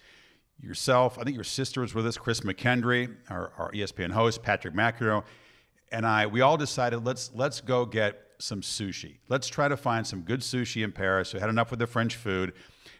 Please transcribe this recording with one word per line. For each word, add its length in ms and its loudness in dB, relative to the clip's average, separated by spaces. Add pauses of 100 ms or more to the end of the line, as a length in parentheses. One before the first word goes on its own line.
(600)
Yourself, 600 2
I 40 -6
think 120 -2
your 80 -6
sister 380 -4
was 120 -4
with 120 0
us, 120 -2
Chris 240 -2
McKendry, 720 0 (140)
our, 280 -6
our 180 -6
E 80 -4
S 80 -6
P 120 -6
N 80 -2
host, 300 4
Patrick 320 0
McEnroe, 500 2 (680)
and 140 -2
I, 200 6
we 160 2
all 160 6
decided, 480 0
"Let's, 280 -4
let's 280 -2
go 240 2
get 360 0 (180)
some 220 -6
sushi. 560 -6 (100)
Let's 200 0
try 200 0
to 100 0
find 280 0
some 160 -8
good 200 -2
sushi 420 -2
in 80 -2
Paris." 420 2
We 60 -6
had 100 0
enough 200 2
with 100 -6
the 80 0
French 280 0
food. 380 -2 (460)